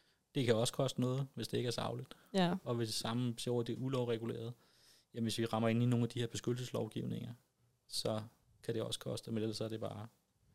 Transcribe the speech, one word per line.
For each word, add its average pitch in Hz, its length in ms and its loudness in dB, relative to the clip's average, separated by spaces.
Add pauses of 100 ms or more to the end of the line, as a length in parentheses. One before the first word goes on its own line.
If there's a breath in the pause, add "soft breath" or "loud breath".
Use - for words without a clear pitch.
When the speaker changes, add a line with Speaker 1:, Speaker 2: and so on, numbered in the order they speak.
(360)
Speaker 1:
Det 131 120 2
kan 117 80 8
også 113 180 4
koste 135 280 0
noget, 127 340 2
hvis 117 140 -6
det 120 100 -2
ikke 120 100 0
er - 20 0
sagligt. 120 440 -4 (180)
Speaker 2:
Ja. 180 220 4 (100)
Speaker 1:
Og 123 100 0
hvis 117 140 2
det 107 60 -4
samme, 120 380 0
hvis - 140 -8
over 120 160 2
det 117 100 -4
er - 80 -4
ulovreguleret, 120 720 -2 (640 soft breath)
jamen 117 100 0
hvis 107 140 2
vi 117 80 2
rammer 113 220 4
ind 117 140 6
i 123 40 4
nogle 120 160 4
af 117 60 2
de 120 120 -4
her 120 60 0
beskyttelseslovgivninger, 117 1080 -4 (560)
så 110 340 -2 (400)
kan 117 120 -4
det 110 80 -2
også 113 180 -4
koste, 110 300 -6
men 110 120 -2
ellers 110 140 -2
så 110 80 -4
er 110 40 -4
det 110 120 -6
bare, 107 260 -8 (480)